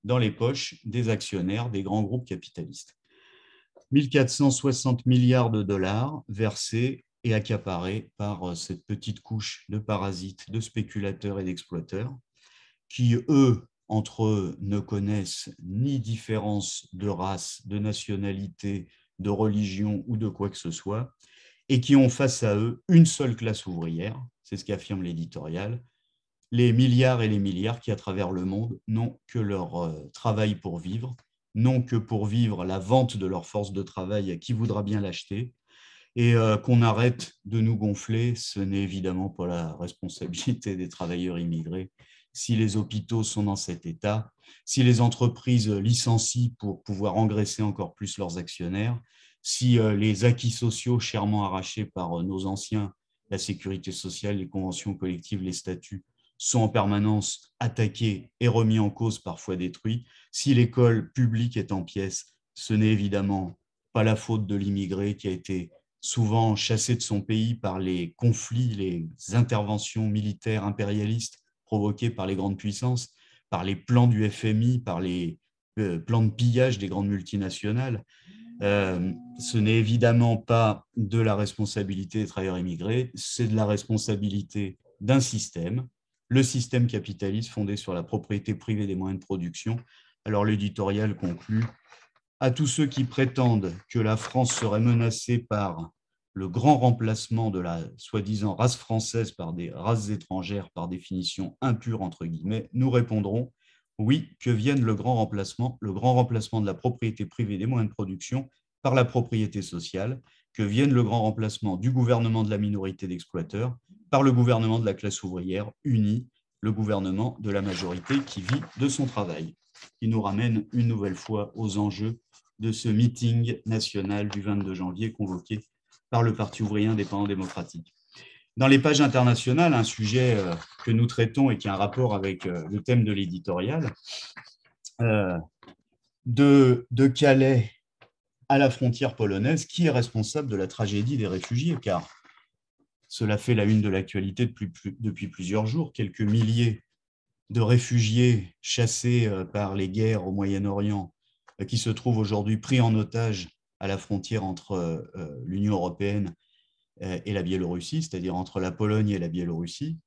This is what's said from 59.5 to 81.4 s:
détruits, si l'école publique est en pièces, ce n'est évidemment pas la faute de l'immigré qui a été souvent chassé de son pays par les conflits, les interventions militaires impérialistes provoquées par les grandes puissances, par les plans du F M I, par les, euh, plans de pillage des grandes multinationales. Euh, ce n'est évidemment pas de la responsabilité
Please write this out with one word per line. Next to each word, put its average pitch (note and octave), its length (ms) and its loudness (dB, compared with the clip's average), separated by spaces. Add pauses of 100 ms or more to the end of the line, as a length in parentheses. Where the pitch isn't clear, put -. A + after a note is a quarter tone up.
détruits, A2 500 -4 (240)
si - 240 2
l'école A#2+ 580 4
publique A#2+ 440 2
est G2+ 160 -4
en F#2+ 100 -2
pièces, - 540 -8 (180)
ce - 180 -6
n'est G#2+ 200 6
évidemment G2 680 0 (340)
pas A2 120 4
la G#2+ 100 4
faute G#2+ 320 -2
de G2+ 80 -2
l'immigré G2 640 -2
qui - 100 -12
a F#2 60 -2
été F2+ 400 -6 (280)
souvent A2+ 540 2
chassé A#2 420 0
de A#2+ 40 -6
son G2+ 220 -2
pays A2+ 320 0
par F#2+ 240 -4
les F2+ 400 -4
conflits, A#2 560 0
les F2 340 -4 (260)
interventions A2 720 0
militaires G#2 560 -2
impérialistes G#2+ 760 -4 (260)
provoquées G#2+ 460 0
par A2+ 160 -6
les G2 100 -2
grandes G2 220 -2
puissances, A#2+ 560 -4 (340)
par F2+ 160 -4
les G2 120 -2
plans B2 300 6
du G#2+ 220 4
F - 160 -6
M A2 180 2
I, B2 180 2
par F2+ 200 -4
les, F2+ 380 -4 (400)
euh, F2+ 200 -2
plans A2+ 240 2
de G#2+ 80 4
pillage A#2+ 480 2
des G2 100 -4
grandes G2+ 200 -2
multinationales. G#2 960 -4 (560)
Euh, F#2+ 520 0 (260)
ce - 180 -4
n'est A2 220 4
évidemment A#2 580 4
pas A2+ 480 2 (120)
de A2+ 240 0
la G#2+ 160 2
responsabilité G2+ 840 -4